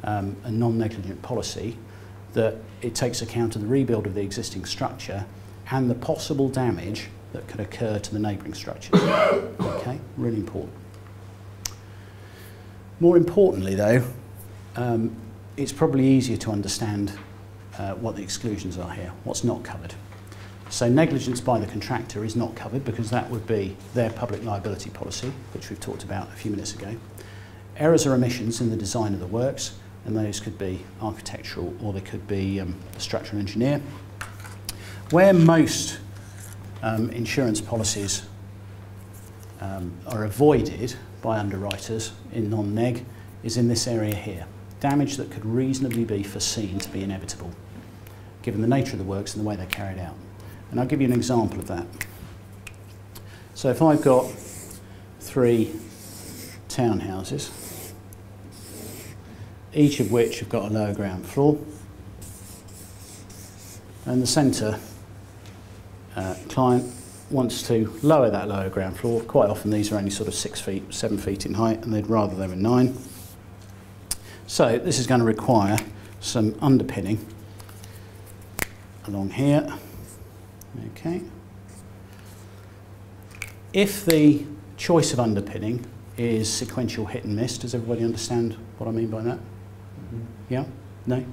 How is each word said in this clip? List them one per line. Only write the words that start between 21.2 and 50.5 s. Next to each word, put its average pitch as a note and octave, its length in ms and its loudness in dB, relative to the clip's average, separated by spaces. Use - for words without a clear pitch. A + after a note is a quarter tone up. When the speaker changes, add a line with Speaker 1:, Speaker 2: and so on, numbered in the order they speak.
Speaker 1:
by A#2+ 180 2
the G#2 80 0
contractor G#2+ 580 -4
is G#2+ 100 -4
not A#2 200 0
covered B2 300 -6
because A2 260 -2
that B2 200 0
would A2 160 -4
be G2 300 0
their A#2 160 4
public G#2 320 -4
liability G2+ 480 -4
policy, - 400 -6
which - 160 -10
we've G2 120 -10
talked - 220 -8
about G2 260 -6
a - 40 -16
few - 180 -6
minutes - 240 -4
ago. A2 220 -8
Errors D#3 300 6
or C3+ 80 6
omissions A2+ 460 2
in A#2+ 100 2
the A2 60 0
design G#2 360 0
of F#2 80 -2
the F2+ 60 -6
works, A#2 480 -2
and A2 100 0
those G#2+ 240 0
could - 180 -8
be F#2 260 -4
architectural - 840 -6
or G#2 100 -2
they F#2+ 80 -4
could - 260 -10
be, G2 320 0
um, F2 160 -4
the - 80 -12
structural - 380 -4
engineer. A#2 420 2
Where F#3+ 240 12
most, E3 640 8
um, A2+ 280 0
insurance A#2 500 2
policies, G#2 640 0
um, F#2+ 320 -6
are A2 180 -2
avoided A#2 720 4
by A2+ 180 2
underwriters G2+ 760 -4
in A2 180 0
non-neg A2 540 0
is A#2 140 -4
in A#2+ 120 4
this A#2 180 2
area G#2+ 280 0
here. F#2+ 320 -8
damage C#3+ 340 2
that - 140 -6
could G#2+ 160 -8
reasonably B2+ 580 2
be G2+ 200 0
foreseen G2 560 -2
to - 100 -6
be G2 140 -4
inevitable, F2 480 -6
given G#2 180 0
the A#2 60 4
nature C3 260 4
of - 60 -4
the F#2+ 60 -4
works G2 280 -4
and G#2+ 120 -4
the G#2 40 0
way G#2 60 -2
they're F2+ 120 -6
carried F#2+ 340 -4
out. D#2+ 160 -8